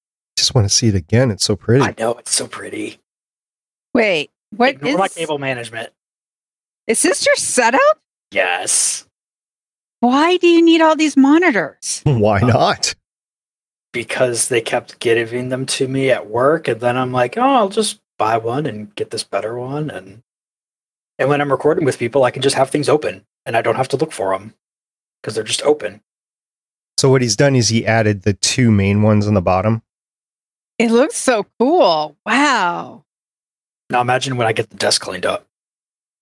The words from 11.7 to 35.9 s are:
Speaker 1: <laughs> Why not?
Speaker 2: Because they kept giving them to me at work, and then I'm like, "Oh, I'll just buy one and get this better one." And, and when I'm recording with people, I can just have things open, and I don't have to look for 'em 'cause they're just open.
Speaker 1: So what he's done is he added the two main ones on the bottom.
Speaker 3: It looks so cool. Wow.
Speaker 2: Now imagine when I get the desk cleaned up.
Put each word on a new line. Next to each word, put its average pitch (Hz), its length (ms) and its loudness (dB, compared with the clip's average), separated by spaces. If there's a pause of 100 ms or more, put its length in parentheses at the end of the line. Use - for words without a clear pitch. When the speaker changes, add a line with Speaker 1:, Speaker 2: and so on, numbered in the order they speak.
Speaker 1:
<laughs> - 20 -2
Why 107 360 2
not? 135 540 2 (960)
Speaker 2:
Because 120 560 -2
they 120 120 0
kept - 380 -6
giving 117 500 -2
them 131 180 -6
to 135 200 -4
me 135 240 -2
at 107 180 -2
work, 135 380 0
and 113 140 -2
then 123 160 0
I'm 127 160 -4
like, 123 260 -2
"Oh, 240 40 0
I'll 254 260 2
just 214 320 -4 (180)
buy 117 180 0
one 120 300 -4
and 107 300 -10
get - 140 -8
this - 120 -8
better 104 340 -6
one." 139 320 -6
And, 98 340 -16 (960)
and 135 100 0
when 143 120 0
I'm 143 120 -2
recording 156 320 0
with 127 140 -2
people, 123 260 0
I 120 80 0
can 127 100 -10
just 135 140 0
have 135 140 0
things 143 180 -2
open, 98 360 -2 (220)
and - 100 -4
I 117 60 0
don't 110 140 0
have 131 120 -2
to - 80 -4
look 120 160 -2
for 95 220 -4
'em 101 200 -10 (680)
'cause 110 140 -10
they're 107 80 -4
just 110 180 -6
open. 139 400 -2 (960)
Speaker 1:
So 139 100 2
what 131 140 4
he's 110 140 -2
done 143 180 4
is 117 140 2
he 113 180 0
added 107 360 0
the 101 120 0
two - 360 0
main 101 320 2
ones 107 260 4
on 107 60 2
the 101 60 2
bottom. 95 420 0 (960)
Speaker 3:
It 226 120 0
looks 247 260 2
so 220 300 -2 (120)
cool. 214 580 2 (100)
Wow. 208 800 -2 (840)
Speaker 2:
Now 123 100 0
imagine 127 360 -2
when 120 100 0
I 110 60 2
get 110 180 -4
the - 60 -20
desk - 260 -2
cleaned 92 220 -10
up. - 220 -4 (760)